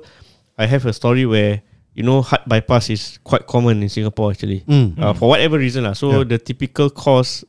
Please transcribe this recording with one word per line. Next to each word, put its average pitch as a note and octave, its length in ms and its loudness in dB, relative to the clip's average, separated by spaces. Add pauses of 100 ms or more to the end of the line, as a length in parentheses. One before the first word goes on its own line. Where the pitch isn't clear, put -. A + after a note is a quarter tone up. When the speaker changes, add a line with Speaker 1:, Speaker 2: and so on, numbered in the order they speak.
(540)
Speaker 1:
I A2 160 0
have C3 160 0
a A2+ 80 -2
story B2+ 320 0
where, G#2 400 0 (320)
you A2+ 80 -2
know, C3 160 2
heart - 240 -2
bypass A2+ 400 0
is - 400 -8
quite - 240 -2
common A#2+ 320 2
in G2+ 80 -4
Singapore, G#2+ 400 -4
actually. G2 400 -6
Speaker 2:
Mm. B2 240 2
Speaker 1:
Uh, F#2 160 -2
Speaker 3:
Mm. F#2 80 -2
Speaker 1:
for A#2 80 2
whatever D3+ 320 4
reason B2+ 320 -4
lah. G2 80 -8
So, C3+ 240 0
Speaker 2:
Yeah. B2 80 -4
Speaker 1:
the A#2 80 0
typical C#3 480 -4
cost, C3+ 640 0